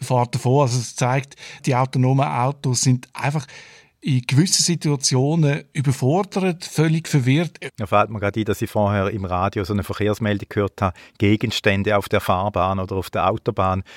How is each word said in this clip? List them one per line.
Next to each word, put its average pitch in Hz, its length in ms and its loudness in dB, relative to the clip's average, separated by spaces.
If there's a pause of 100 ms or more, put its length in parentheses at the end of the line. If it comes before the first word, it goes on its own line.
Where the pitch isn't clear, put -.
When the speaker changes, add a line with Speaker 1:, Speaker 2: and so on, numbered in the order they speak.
Speaker 1:
fährt 123 340 0
davon. 127 260 2
Also 127 160 0
es 117 160 -8
zeigt, 131 400 -2 (320)
die 139 80 2
autonomen 131 540 2
Autos 131 540 -2
sind 127 320 2
einfach 143 320 -4 (540)
in 131 220 0
gewissen 147 400 2
Situationen 147 1120 0
überfordert, 170 920 0
völlig 160 440 0
verwirrt. 143 500 2 (200)
Speaker 2:
Da 107 80 -4
fällt 104 240 2
mir 110 100 -8
gerade 101 200 -2
ein, 107 40 -2
dass 101 180 -2
ich 107 80 -4
vorher 101 400 2
im 98 140 -4
Radio 92 400 -2
so 95 80 -4
eine 101 100 0
Verkehrsmeldung 104 680 -2
gehört - 320 -2
habe, 95 140 0 (240)
Gegenstände 104 800 2
auf 98 100 -4
der 101 120 0
Fahrbahn 95 580 0
oder 92 160 -6
auf 95 160 -4
der 92 180 0
Autobahn. 95 520 -2 (160)